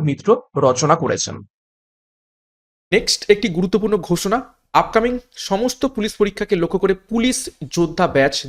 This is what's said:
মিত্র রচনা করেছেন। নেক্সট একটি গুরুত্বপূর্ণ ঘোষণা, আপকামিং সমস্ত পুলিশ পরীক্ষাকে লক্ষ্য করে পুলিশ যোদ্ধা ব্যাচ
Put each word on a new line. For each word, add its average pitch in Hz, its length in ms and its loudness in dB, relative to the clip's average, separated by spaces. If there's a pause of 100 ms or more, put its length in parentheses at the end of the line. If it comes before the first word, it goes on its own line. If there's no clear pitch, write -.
মিত্র 139 200 -4 (380)
রচনা 143 360 2
করেছেন। 113 340 -4 (1600)
নেক্সট - 280 2 (140)
একটি 202 140 0 (100)
গুরুত্বপূর্ণ 202 380 0 (140)
ঘোষণা, 190 280 0 (440)
আপকামিং 233 320 0 (360)
সমস্ত 220 320 -2 (140)
পুলিশ 208 240 -2
পরীক্ষাকে 202 420 0
লক্ষ্য 170 220 0
করে 190 100 2 (160)
পুলিশ 233 280 0 (380)
যোদ্ধা 170 300 0 (100)
ব্যাচ 139 180 4 (160)